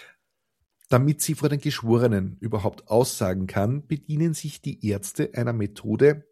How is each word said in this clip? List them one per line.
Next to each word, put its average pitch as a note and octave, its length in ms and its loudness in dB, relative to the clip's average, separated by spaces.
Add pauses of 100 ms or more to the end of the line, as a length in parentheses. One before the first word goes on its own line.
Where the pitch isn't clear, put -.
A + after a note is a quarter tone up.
(880)
Damit C#3 320 4
sie D#3 140 -2
vor D3 160 0
den C#3+ 100 0
Geschworenen A#2 800 0
überhaupt G#2+ 480 -4
aussagen F#2+ 580 0
kann, A#2+ 400 -2
bedienen D#3 460 -2
sich - 300 -10
die - 240 -8
Ärzte G2+ 480 -4
einer A#2+ 180 -2
Methode, A#2 800 2